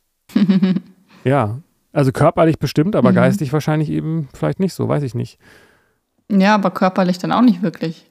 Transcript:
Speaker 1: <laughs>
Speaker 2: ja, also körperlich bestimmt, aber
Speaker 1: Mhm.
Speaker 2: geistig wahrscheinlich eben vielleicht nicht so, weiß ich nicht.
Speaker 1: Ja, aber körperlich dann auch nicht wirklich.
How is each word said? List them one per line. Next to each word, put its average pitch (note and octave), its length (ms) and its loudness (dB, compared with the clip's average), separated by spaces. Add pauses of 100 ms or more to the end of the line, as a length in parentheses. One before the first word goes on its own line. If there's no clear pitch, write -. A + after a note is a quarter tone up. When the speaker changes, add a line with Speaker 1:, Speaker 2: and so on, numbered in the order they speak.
(340)
Speaker 1:
<laughs> G3+ 100 2 (800)
Speaker 2:
ja, B2 340 0 (340)
also C3+ 200 0
körperlich D#3+ 460 2
bestimmt, D#3 360 -2
aber C#3 180 4
Speaker 1:
Mhm. - 40 2
Speaker 2:
geistig C3+ 380 0
wahrscheinlich D#3 360 -2
eben D#3 440 -4
vielleicht D3+ 260 -4
nicht F#3+ 140 -2
so, A#2 140 -4
weiß D3 140 -2
ich C3 120 -6
nicht. A#2+ 240 -8 (920)
Speaker 1:
Ja, G3 220 4
aber F#3+ 160 0
körperlich F#3 480 0
dann - 140 -6
auch F3+ 80 2
nicht A3 220 4
wirklich. E3 480 -8